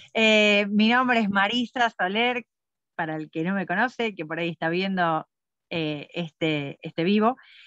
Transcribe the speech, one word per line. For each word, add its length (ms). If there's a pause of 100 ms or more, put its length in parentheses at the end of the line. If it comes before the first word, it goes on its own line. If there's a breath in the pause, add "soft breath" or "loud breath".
(180 loud breath)
Eh, 520
mi 180
nombre 320
es 100
Marisa 600
Soler, 560 (500)
para 220
el 120
que 140
no 100
me 120
conoce, 500
que 100
por 140
ahí 80
está 220
viendo, 580 (420)
eh, 440
este, 680
este 220
vivo. 320 (320 loud breath)